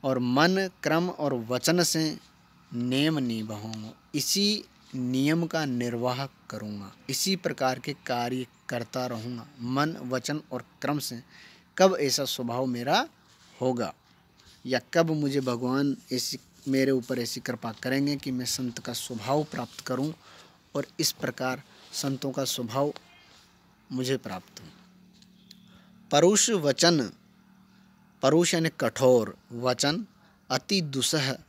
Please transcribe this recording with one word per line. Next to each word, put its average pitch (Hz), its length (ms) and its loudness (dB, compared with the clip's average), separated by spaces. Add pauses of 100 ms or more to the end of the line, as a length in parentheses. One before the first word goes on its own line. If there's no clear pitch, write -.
और 131 140 2
मन, 165 520 4 (120)
क्रम 160 260 2
और 147 260 -2
वचन 123 480 2
से 156 360 0 (540)
नेम 135 460 0
निभाऊँगा। 110 720 -6 (220)
इसी 202 500 0 (300)
नियम 135 520 2
का 160 180 -2
निर्वाह 123 640 -2
करूँगा, 104 680 -12 (180)
इसी 190 260 0
प्रकार 131 420 -2
के 147 160 -10 (120)
कार्य 120 400 -2 (220)
करता 127 380 -4
रहूँगा। 117 400 -8 (140)
मन, 139 360 0
वचन 131 440 -4 (120)
और 131 120 -8 (180)
क्रम 143 160 0
से 123 240 -8 (560)
कब 190 220 8
ऐसा 139 240 2
स्वभाव 123 420 -2
मेरा 135 420 0 (520)
होगा 120 340 0 (720)
या 127 140 0 (140)
कब 165 160 4
मुझे 143 300 0
भगवान 127 560 0 (160)
ऐसी, 127 260 -4 (300)
मेरे 135 220 4
ऊपर 127 280 0
ऐसी 120 220 -6
कृपा 117 320 -6
करेंगे 139 440 -2
कि 139 140 -8
मैं 127 140 -4
संत 120 340 -6
का - 140 -10
स्वभाव 127 520 -2
प्राप्त - 360 -10
करूं 135 320 -4 (640)
और 143 120 -4 (140)
इस 151 120 0
प्रकार 131 500 -4 (300)
संतों 135 400 -4
का 135 120 -4
स्वभाव 131 480 -2 (1000)
मुझे 127 240 0
प्राप्त 95 440 -10
हो। - 60 -20 (1400)
परुष 180 400 6
वचन, 156 600 4 (1120)
परुष 160 320 6
यानी 165 140 2 (120)
कठोर, 120 560 4 (160)
वचन 127 540 0 (440)
अति 185 300 0
दुसह 135 580 0 (100)